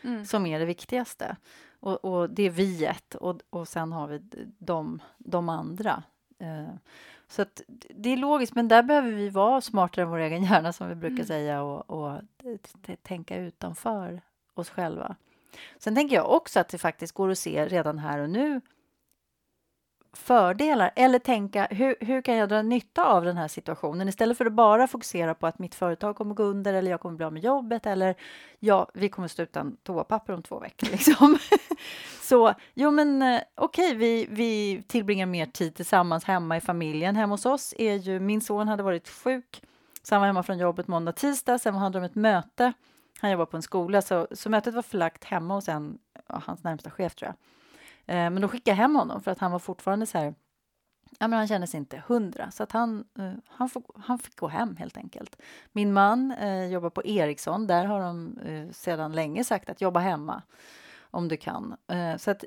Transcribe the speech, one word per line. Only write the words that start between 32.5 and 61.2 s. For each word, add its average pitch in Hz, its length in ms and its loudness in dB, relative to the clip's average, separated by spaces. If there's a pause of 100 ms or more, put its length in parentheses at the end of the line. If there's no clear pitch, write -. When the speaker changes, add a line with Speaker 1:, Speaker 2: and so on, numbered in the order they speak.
Speaker 2:
jo, 285 160 4
men, 294 320 4
eh, 247 180 4 (140)
okej, 330 400 0
vi, 226 360 2
vi 208 580 -2
tillbringar 202 380 0
mer 175 200 -2
tid - 280 -4
tillsammans 175 500 2
hemma 170 320 0
i 165 40 -2
familjen. 170 560 -2
Hemma 208 180 2
hos 202 120 -2
oss 277 320 -2
är 214 160 2
ju, 190 260 -4
min 208 200 0
son 214 280 -2
hade 208 140 0
varit 180 260 -2
sjuk, - 540 -4 (400)
så - 120 0
han 202 60 6
var 196 60 4
hemma 190 160 2
från 185 160 -4
jobbet 175 300 0
måndag, 170 240 -2
tisdag, 262 460 0
sen 208 160 -2
hade 190 260 -2
de 180 40 -4
ett 175 100 -6
möte. 214 580 2 (480)
Han 202 100 0
jobbar 170 160 2
på - 100 -8
en 160 60 -6
skola, 185 400 2
så, 175 280 0
så - 200 -8
mötet 220 240 2
var 240 80 -2
förlagt 170 420 -4
hemma 180 300 -4
hos 190 140 -6
en, 151 300 -6 (300)
ja, 156 180 -8
hans 170 180 -12
närmsta 160 260 -6
chef, 175 240 -6
tror - 140 -10
jag. 185 60 -12 (840)
Eh, 170 140 2
men 190 100 -2
då 202 80 2
skickade 247 220 -2
jag 190 60 4
hem 269 200 4
honom 202 260 0
för 196 80 -4
att 180 80 -2
han 180 140 -2
var 180 60 -2
fortfarande 196 480 -4
så - 120 -4
här, 147 160 -2 (840)
ja, 220 100 -2
men 226 100 -2
han 214 100 0
kände 185 180 -2
sig 165 120 -8
inte 135 280 -12
hundra, 214 440 -2
så - 120 -8
att 208 100 -10
han, 226 320 -2 (140)
eh, 190 140 -8 (160)
han 254 200 -6
får, 247 140 -10 (220)
han 247 140 -2
fick - 180 -18
gå 170 120 -6
hem 180 280 -4
helt - 200 -12
enkelt. - 400 -16 (360)
Min 208 200 2
man, 220 400 4
eh, 190 340 -4
jobbar 175 240 -2
på - 140 -6
Ericsson, 180 640 0
där 175 180 4
har 202 160 -2
de, 170 380 -8
eh, 156 340 -10
sedan 156 400 -6
länge 160 320 -2
sagt 190 260 -4
att - 100 -10
jobba 180 200 2
hemma 160 420 -2 (680)
om 175 180 -4